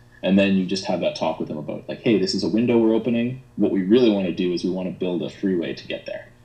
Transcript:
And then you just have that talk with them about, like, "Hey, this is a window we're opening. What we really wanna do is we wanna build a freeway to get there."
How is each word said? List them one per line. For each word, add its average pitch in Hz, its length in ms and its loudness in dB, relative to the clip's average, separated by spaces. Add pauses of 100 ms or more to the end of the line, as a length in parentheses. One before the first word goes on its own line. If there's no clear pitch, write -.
(240)
And 95 140 4
then 98 180 4
you 92 100 2
just 95 200 -4
have 90 160 -2
that - 140 -2
talk 80 240 -4
with 82 80 -6
them 78 100 -8
about, - 320 -10
like, - 140 -12
"Hey, 110 160 4
this 92 160 0
is 95 80 -2
a 92 60 -2
window 117 280 2
we're 113 180 4
opening. 117 460 -2 (140)
What 101 160 2
we 98 100 0
really 113 300 6
wanna 95 200 0
do 90 220 -2
is 85 100 -4
we 92 60 -2
wanna 92 220 -4
build 90 320 -4
a - 60 -6
freeway 85 440 -2
to - 140 -14
get - 180 -8
there." - 220 -12 (180)